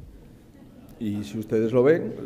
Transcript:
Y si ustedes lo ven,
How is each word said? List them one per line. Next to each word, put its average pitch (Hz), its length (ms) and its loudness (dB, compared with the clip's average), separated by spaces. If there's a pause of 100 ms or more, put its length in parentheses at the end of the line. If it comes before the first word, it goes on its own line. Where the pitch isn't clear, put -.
(1000)
Y 104 260 -4
si 110 140 -8
ustedes 110 340 0
lo 123 100 4
ven, 165 320 2 (120)